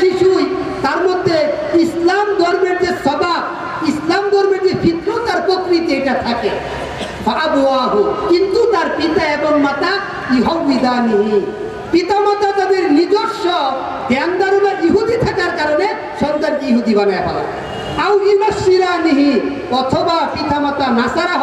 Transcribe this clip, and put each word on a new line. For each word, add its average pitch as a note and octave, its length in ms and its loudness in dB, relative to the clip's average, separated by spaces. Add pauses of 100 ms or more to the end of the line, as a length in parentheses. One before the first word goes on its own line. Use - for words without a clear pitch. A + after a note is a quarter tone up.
শিশুই F#4 440 4 (380)
তার C#4+ 240 -2
মধ্যে F4+ 300 0 (480)
ইসলাম F4 420 0 (140)
ধর্মের F4+ 420 0
যে F4+ 80 0 (120)
স্বভাব, D#4+ 380 0 (500)
ইসলাম F4 320 0 (100)
ধর্মের F#4+ 340 2
যে E4 60 2 (100)
ফিতরত G#4+ 500 -2
আর F4 140 0
প্রকৃতি, F4+ 520 0
এটা C4 160 0 (100)
থাকে। A#3 260 -2 (760)
ফাআবুয়াহু, C4 760 2 (300)
কিন্তু F#4+ 280 2 (140)
তার E4+ 140 2 (100)
পিতা D#4+ 260 0 (140)
এবং D4+ 160 0 (120)
মাতা C#4+ 260 -2 (460)
ইহুবিদানিহি, A#3+ 1000 2 (520)
পিতামাতা G4+ 580 2 (100)
তাদের F#4+ 240 2 (140)
নিজস্ব G#4 480 0 (640)
ধ্যান D4+ 220 0 (100)
ধারণা G4 300 2 (160)
ইহুদি A4 280 2 (100)
থাকার F#4 340 -2
কারণে D4+ 280 0 (340)
সন্তানকে D4 500 -2
ইহুদি A3+ 280 2
বানায় G3 280 0
ফেলা। - 160 -4 (600)
আও G4 100 2 (160)
ইউনাসসিরানিহি, F4+ 1000 2 (500)
অথবা E4 360 0 (160)
পিতামাতা C#4+ 540 -2 (120)
নাসারা E4+ 440 -2